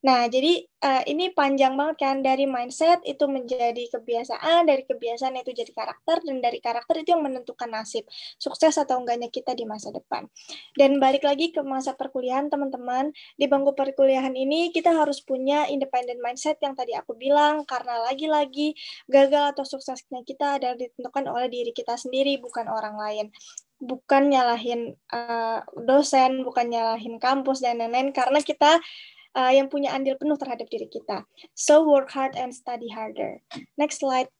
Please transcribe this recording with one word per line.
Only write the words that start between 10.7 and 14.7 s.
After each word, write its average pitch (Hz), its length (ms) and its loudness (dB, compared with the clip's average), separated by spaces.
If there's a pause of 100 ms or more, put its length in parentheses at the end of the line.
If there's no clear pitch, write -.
Dan 277 240 6
balik 269 240 2
lagi 294 320 0
ke 302 80 0
masa 269 320 -6
perkuliahan, 262 560 -4
teman-teman, 269 640 -4 (240)
di 285 80 4
bangku 277 320 4
perkuliahan 269 560 2
ini 311 400 0